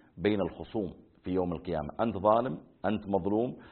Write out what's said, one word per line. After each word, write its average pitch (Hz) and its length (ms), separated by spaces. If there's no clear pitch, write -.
بين 101 240
الخصوم 85 520
في 95 80
يوم 90 220
القيامة. 76 360
أنت 107 180
ظالم، 120 400
أنت 101 220
مظلوم، 101 500